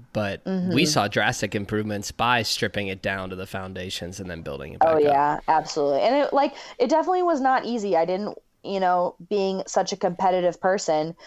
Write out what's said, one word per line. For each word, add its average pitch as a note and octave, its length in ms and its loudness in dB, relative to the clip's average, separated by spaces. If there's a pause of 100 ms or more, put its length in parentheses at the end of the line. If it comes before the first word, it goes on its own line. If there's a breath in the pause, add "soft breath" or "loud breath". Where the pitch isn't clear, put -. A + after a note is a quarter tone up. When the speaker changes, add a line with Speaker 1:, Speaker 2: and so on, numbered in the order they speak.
(140)
Speaker 1:
But G2+ 320 -4
we F#3 60 -4
Speaker 2:
Mm-hmm. F3+ 340 2
Speaker 1:
saw G#2 220 2
drastic G#2+ 480 0
improvements G#2+ 560 -2
by A#2+ 320 2
stripping G#2 440 -2
it F#2+ 140 -6
down G2 300 -4
to F#2 40 -10
the F#2 120 -8
foundations F#2 720 -8
and F#2 100 -10
then E2+ 140 -8
building C#2+ 300 -10
it - 60 -6
back D#3+ 120 4
Speaker 2:
Oh, D#3+ 60 4
Speaker 1:
up. D3+ 60 4
Speaker 2:
yeah, C#3+ 440 4
absolutely. D3+ 540 2
And A#3+ 140 4
it, C#4+ 180 0
like, C#4+ 200 2 (240 loud breath)
it A#3 120 2
definitely E4 340 2
was E4 180 2
not C4 240 2
easy. G3+ 320 -2
I E3 80 4
didn't, F#3 320 -4 (260)
you G3 160 -4
know, F3+ 360 2 (140)
being F#3+ 380 0
such - 240 0
a G3+ 60 -6
competitive F3+ 640 0
person, E3 540 0 (120 loud breath)